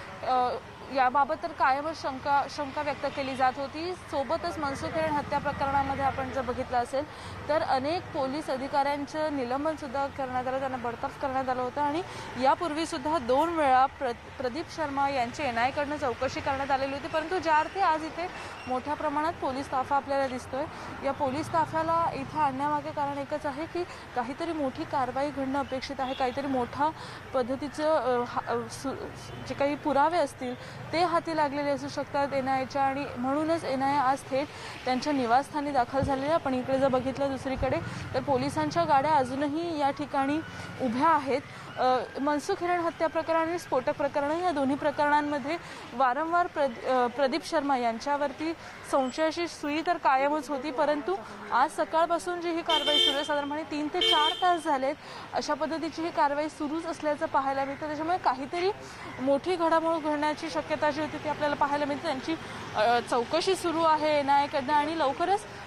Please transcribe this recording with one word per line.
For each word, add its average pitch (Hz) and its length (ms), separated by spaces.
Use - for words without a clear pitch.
अ, 247 340
याबाबत 262 480
तर 330 60
कायमच 294 540
शंका, 285 480
शंका 285 320
व्यक्त 285 240
केली 269 300
जात 254 200
होती. 302 380
सोबतच 320 640
मनसुख 285 300
हिरेन 320 220
हत्या 294 280
प्रकरणामध्ये 277 680
आपण 262 260
जर 262 120
बघितलं 247 340
असेल 262 280
तर 311 140
अनेक 302 400
पोलीस 285 480
अधिकाऱ्यांचं 285 840
निलंबनसुद्धा 277 680
करण्यात 254 400
आलं, 262 120
त्यांना 262 180
बडतर्फ 240 460
करण्यात 262 260
आलं 254 140
होतं 247 180
आणि 294 220
यापूर्वीसुद्धा 311 760
दोन 262 300
वेळा 277 380
प्र-, 269 260
प्रदीप 254 540
शर्मा 277 320
यांची 254 340
एनआयकडनं 269 540
चौकशी 262 440
करण्यात 277 300
आलेली 269 220
होती. 285 160
परंतु 320 300
ज्या 311 180
अर्थी 330 240
आज 320 240
इथे 330 220
मोठ्या 254 280
प्रमाणात 302 380
पोलीस 277 400
ताफा 269 240
आपल्याला 277 300
दिसतोय, 254 380
या 277 80
पोलीस 277 400
ताफ्याला 320 600
इथे 269 240
आणण्यामागे 294 520
कारण 285 280
एकच 285 280
आहे 285 200
की 349 180
काहीतरी 269 360
मोठी 294 320
कारवाई 269 460
घडणं 269 280
अपेक्षित 262 420
आहे, 262 140
काहीतरी 262 320
मोठा 262 440
पद्धतीचं, 277 600
अ, 240 320
हा, - 200
अ, 233 80
सु-, - 240
जे 254 60
काही 285 200
पुरावे 285 440
असतील 262 640
ते 330 120
हाती 330 320
लागलेले 285 340
असू 277 180
शकतात 277 440
एनआयच्या 269 500
आणि 269 240
म्हणूनच 302 480
एनआय 269 320
आज 262 220
थेट 269 160
त्यांच्या 254 280
निवासस्थानी 277 580
दाखल 269 300
झालेले 277 260
आहे. 311 80
आपण 285 200
इकडे 254 240
जर 269 100
बघितलं 262 420
दुसरीकडे 262 460
तर 262 60
पोलिसांच्या 285 640
गाड्या 302 280
अजूनही 294 680
या 285 120
ठिकाणी 277 480
उभ्या 262 280
आहेत. 285 320
अ, 254 200
मनसुख 294 400
हिरेन 349 200
हत्या 330 280
प्रकरण 330 280
आणि 330 220
स्फोटक 294 380
प्रकरण 285 340
या 349 200
दोन्ही 277 260
प्रकरणांमध्ये 294 800
वारंवार 302 540
प्रद-, 277 400
अ, 247 200
प्रदीप 269 380
शर्मा 285 320
यांच्यावरती 285 760
संशयाची 320 580
सुई 302 380
तर 349 100
कायमच 294 520
होती, 285 220
परंतु 294 460
आज 269 180
सकाळपासून 339 720
जी 339 100
ही 330 120
कारवाई 294 360
सुरू 294 180
आहे, 294 80
साधारणपणे 294 380
तीन 302 260
ते 359 120
चार 320 320
तास 349 220
झालेत, 277 300
अशा 254 220
पद्धतीची 311 480
ही 339 80
कारवाई 302 380
सुरूच 311 380
असल्याचं 302 400
पाहायला 269 380
मिळतं. 277 220
त्याच्यामुळे 320 320
काहीतरी 277 520
मोठी 277 360
घडामोड 330 460
घडण्याची 302 480
शक्यता 302 400
जी 285 100
होती 302 240
ती 302 40
आपल्याला 294 260
पाहायला 294 300
मिळते. 285 180
त्यांची, 311 340
अ, 233 240
चौकशी 311 440
सुरू 330 280
आहे 311 360
एनआयकडनं 285 540
आणि 302 260
लवकरच 330 420